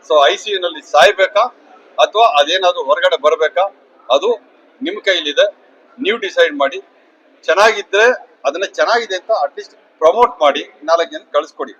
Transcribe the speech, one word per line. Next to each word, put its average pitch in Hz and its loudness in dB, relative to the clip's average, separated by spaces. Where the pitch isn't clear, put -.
So 151 4
ಐ 202 -4
ಸಿ 208 -12
ಯು 190 -4
ನಲ್ಲಿ 165 -8
ಸಾಯ್ಬೇಕಾ 190 2
ಅಥವಾ 208 2
ಅದೇನಾದ್ರೂ 175 0
ಹೊರಗಡೆ 165 -2
ಬರ್ಬೇಕಾ, 156 0
ಅದು 147 0
ನಿಮ್ 202 -8
ಕೈಲಿದೆ, 165 0
ನೀವು 190 -4
ಡಿಸೈಡ್ 170 -2
ಮಾಡಿ. 139 -4
ಚೆನ್ನಾಗಿದ್ರೆ 202 2
ಅದನ್ನ 160 -4
ಚೆನ್ನಾಗಿದೆ 190 -2
ಅಂತ 180 -8
at - -10
least - -18
ಪ್ರಮೋಟ್ 196 2
ಮಾಡಿ, 143 2
ನಾಲ್ಕು 165 0
ಜನ 156 -14
ಕಳ್ಸ್ಕೊಡಿ. 151 -6